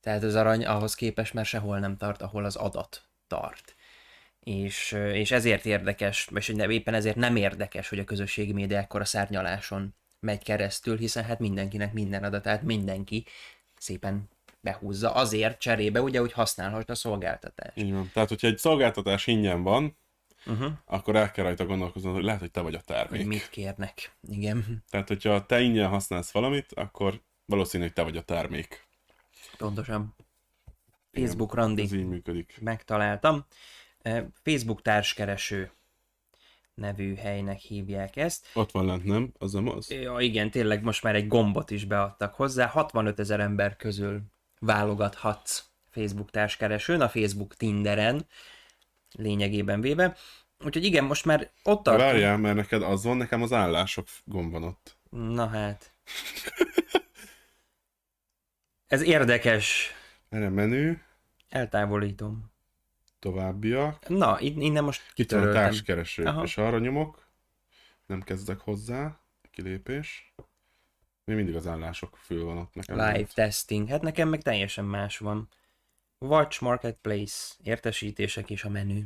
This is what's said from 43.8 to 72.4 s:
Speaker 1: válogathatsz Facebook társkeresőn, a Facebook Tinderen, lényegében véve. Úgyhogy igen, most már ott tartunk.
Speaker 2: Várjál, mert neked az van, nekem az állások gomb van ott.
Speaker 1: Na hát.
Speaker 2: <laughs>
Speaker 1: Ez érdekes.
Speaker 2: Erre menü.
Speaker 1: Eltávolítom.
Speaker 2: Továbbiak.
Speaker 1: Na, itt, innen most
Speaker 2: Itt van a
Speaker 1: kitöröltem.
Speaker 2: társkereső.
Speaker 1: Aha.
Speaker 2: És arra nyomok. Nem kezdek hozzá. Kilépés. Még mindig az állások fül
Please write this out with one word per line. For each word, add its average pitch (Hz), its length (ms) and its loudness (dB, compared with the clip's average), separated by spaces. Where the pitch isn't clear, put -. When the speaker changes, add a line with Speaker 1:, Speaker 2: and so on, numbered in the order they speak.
Speaker 1:
válogathatsz 104 1040 0
Facebook 104 400 -4
társkeresőn, 107 680 0
a 120 80 6
Facebook 101 480 0
Tinderen, 104 720 2
lényegében 101 680 0
véve. 165 360 2
Úgyhogy 156 200 -2
igen, 165 200 4
most 143 200 0
már 151 260 2
ott 208 200 4
tartunk. 127 280 8
Speaker 2:
Várjál, 104 280 6
mert 104 180 4
neked 107 260 2
az 98 220 0
van, 123 120 2
nekem 117 260 0
az 117 100 0
állások 92 540 2
gomb 87 280 -4
van 82 100 -6
ott. - 340 -12
Speaker 1:
Na 117 360 -2
hát. 107 460 -6
Speaker 2:
<laughs> - 960 -2
Speaker 1:
Ez 139 160 2
érdekes. 120 880 4
Speaker 2:
Erre 107 200 -2
menü. 117 440 2
Speaker 1:
Eltávolítom. 104 1000 -2
Speaker 2:
Továbbiak. 104 920 -2
Speaker 1:
Na, 165 320 4
itt, 143 160 -2
innen 151 280 2
most 143 160 -2
Speaker 2:
Itt - 60 -20
van - 40 -20
a - 40 -20
Speaker 1:
kitöröltem. 104 200 6
Speaker 2:
társkereső. 95 640 0
Speaker 1:
Aha. 151 180 0
Speaker 2:
És - 140 -4
arra 113 220 2
nyomok. 139 480 -2
Nem 95 160 -6
kezdek 95 360 -6
hozzá. 120 600 -6
Kilépés. 98 840 -8
Még 107 120 -2
mindig 92 180 0
az 82 120 -6
állások 82 500 -8
fül 85 280 -6